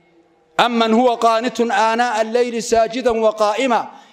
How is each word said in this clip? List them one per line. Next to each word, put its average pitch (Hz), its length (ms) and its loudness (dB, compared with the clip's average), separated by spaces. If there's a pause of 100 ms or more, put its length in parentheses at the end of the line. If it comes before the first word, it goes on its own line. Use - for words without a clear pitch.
(580)
"أمن 226 360 2
هو 240 200 4
قانت 226 460 0
آناء 226 600 0
الليل 233 420 -2
ساجدا 226 480 0
وقائما 220 680 0 (320)